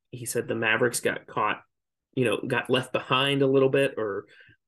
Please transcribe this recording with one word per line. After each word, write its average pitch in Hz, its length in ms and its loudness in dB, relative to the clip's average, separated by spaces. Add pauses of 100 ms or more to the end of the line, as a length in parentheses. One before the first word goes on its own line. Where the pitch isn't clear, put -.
(120)
he 123 120 -12
said 117 220 -4
the 117 80 -4
Mavericks 117 460 0
got - 260 -4
caught, 107 340 -2 (540)
you 131 100 2
know, 107 220 2
got 123 240 -2
left 123 220 0
behind 139 500 0
a 135 60 4
little 135 200 4
bit, 139 280 2
or, 104 300 -6 (420)